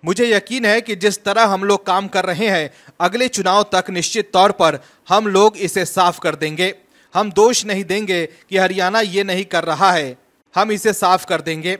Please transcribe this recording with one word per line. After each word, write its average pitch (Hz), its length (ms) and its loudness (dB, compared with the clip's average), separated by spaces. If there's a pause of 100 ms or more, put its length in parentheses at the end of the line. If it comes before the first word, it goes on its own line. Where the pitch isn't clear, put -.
मुझे 196 260 0
यकीन 226 340 -2
है 214 160 2
कि 226 160 -6
जिस 196 280 -2
तरह 208 180 2
हम 196 220 0
लोग 202 220 0
काम 190 220 -2
कर 185 160 -2
रहे 185 240 -2
हैं, 165 220 -2 (300)
अगले 214 280 0
चुनाव 196 340 0
तक 185 280 0
निश्चित 190 420 -4
तौर 196 200 6
पर 160 260 2 (300)
हम 214 180 2
लोग 208 300 4
इसे 185 280 -2
साफ 175 340 0
कर 160 160 -2
देंगे। 156 400 -4 (400)
हम 202 180 -2
दोष 214 320 4
नहीं 202 200 -4
देंगे 180 440 -4 (220)
कि 190 60 -2
हरियाणा 185 440 0
ये 196 240 -2
नहीं 190 200 -4
कर 175 200 -2
रहा 165 280 2
है, 143 260 -4 (360)
हम 214 180 0
इसे 214 200 0
साफ 185 320 0
कर 165 160 -2
देंगे। 160 400 -6